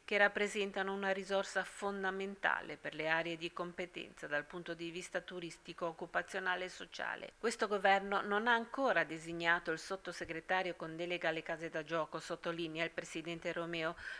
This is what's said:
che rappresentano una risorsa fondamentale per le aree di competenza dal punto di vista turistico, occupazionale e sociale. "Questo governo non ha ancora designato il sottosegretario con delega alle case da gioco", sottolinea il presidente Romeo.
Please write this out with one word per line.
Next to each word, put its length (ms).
che 140
rappresentano 800
una 160
risorsa 520
fondamentale 1120
per 180
le 120
aree 300
di 160
competenza 720
dal 200
punto 280
di 160
vista 320
turistico, 640
occupazionale 800
e 40
sociale. 680
"Questo 300
governo 540
non 260
ha 60
ancora 500
designato 680
il 80
sottosegretario 960
con 220
delega 340
alle 140
case 260
da 140
gioco", 360
sottolinea 640
il 60
presidente 640
Romeo. 420